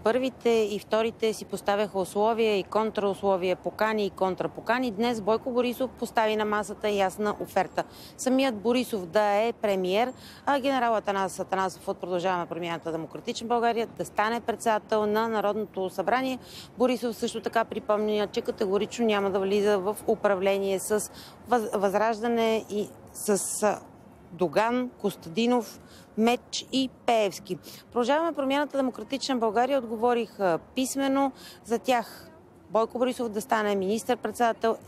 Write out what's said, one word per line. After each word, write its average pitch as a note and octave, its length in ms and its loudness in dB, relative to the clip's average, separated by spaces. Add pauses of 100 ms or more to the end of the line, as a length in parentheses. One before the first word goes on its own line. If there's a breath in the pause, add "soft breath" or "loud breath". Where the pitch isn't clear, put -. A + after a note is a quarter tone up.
първите B3 480 0
и G#3+ 280 2
вторите A3 540 0
си G#3 120 -8
поставяха G3+ 540 -2
условия G#3+ 600 2
и F3+ 40 -2
контраусловия, G3 960 0
покани G#3+ 500 -2
и F#3 40 -2
контрапокани, F#3+ 800 -2
днес A3 300 0
Бойко A3 300 0
Борисов B3 480 0
постави A3 380 0
на G#3+ 80 2
масата G#3 460 -2
ясна G3+ 500 0
оферта. - 440 -2 (320 loud breath)
Самият C4 400 2
Борисов A3+ 500 0
да G#3 280 2
е A3+ 180 2
премиер, G3+ 600 0 (340 loud breath)
а C#4 140 2
генерал A#3+ 360 2
Атанас G3 440 -2
Атанасов F#3+ 480 -2
от G3 100 -4
Продължаваме F3+ 480 -2
промяната, E3 460 -6
Демократична E3 540 -8
България A#3 420 0 (100)
да B3 60 -4
стане A#3 360 0
председател G#3+ 680 0
на G#3+ 220 2
Народното G#3 640 -2
събрание. B3+ 480 0 (400 loud breath)
Борисов A#3+ 380 2
също - 240 -4
така A3+ 240 0
припомня, G#3 680 0
че A#3 80 0
категорично A3 680 0
няма G3+ 240 2
да F#3+ 100 0
влиза G3+ 380 2
в G3+ 180 -2 (100)
управление G3 720 2
с G#3 320 -2 (400 loud breath)
Въз-, A3 260 0
Възраждане A3 960 2
и G3+ 180 -4 (240)
с, - 500 -2
а, G#3 180 2 (520)
Доган, G#3+ 580 0 (100)
Костадинов, A3 800 0 (360 loud breath)
Меч A#3 560 0
и C4 180 0 (160)
Пеевски. G#3 520 0 (340 loud breath)
Продължаваме C#4+ 400 2
промяната, C#4 440 -2
Демократична C4 600 -2
България A#3 420 2
отговориха A3+ 800 0 (160)
писмено. C4+ 580 0 (320 loud breath)
За A3+ 140 -2
тях - 520 -2 (400)
Бойко A3+ 280 0
Борисов B3 300 0
да G#3 120 -4
стане G#3 340 2
министър-председател A3+ 1000 0 (120)